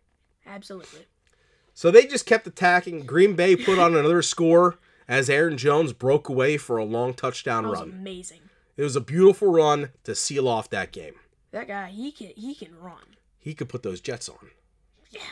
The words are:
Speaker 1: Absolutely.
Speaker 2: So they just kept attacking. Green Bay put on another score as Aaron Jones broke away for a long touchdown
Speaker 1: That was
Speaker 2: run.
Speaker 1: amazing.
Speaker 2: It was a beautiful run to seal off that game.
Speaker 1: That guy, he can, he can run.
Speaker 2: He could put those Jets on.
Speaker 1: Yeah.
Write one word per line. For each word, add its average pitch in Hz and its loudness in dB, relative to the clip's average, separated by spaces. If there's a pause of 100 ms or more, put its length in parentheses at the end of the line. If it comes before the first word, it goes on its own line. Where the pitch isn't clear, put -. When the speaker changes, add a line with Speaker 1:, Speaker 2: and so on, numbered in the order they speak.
(480)
Speaker 1:
Absolutely. 196 -20 (680)
Speaker 2:
So - 2
they 240 10
just 277 -6
kept 220 0
attacking. 175 -2
Green 175 2
Bay 175 4
put 190 0
on 170 4
another 160 2
score 170 2 (280)
as 127 0
Aaron 147 0
Jones 147 0
broke 143 -2
away 139 0
for 123 -4
a 110 -4
long 120 -4
touchdown 123 -6
Speaker 1:
That 110 -6
was 95 -6
Speaker 2:
run. - -14
Speaker 1:
amazing. 185 -18 (380)
Speaker 2:
It 139 -4
was 139 -4
a 139 -2
beautiful 185 4
run 151 2 (160)
to 110 -8
seal 135 -2
off 113 -2
that 95 -6
game. 78 -18 (360)
Speaker 1:
That - -14
guy, 196 -12
he 226 -14
can, 190 -20
he 254 -14
can 165 -20
run. 170 -20 (200)
Speaker 2:
He - -14
could 139 -10
put - -14
those 92 -10
Jets - -12
on. - -20 (580)
Speaker 1:
Yeah. - -20 (120)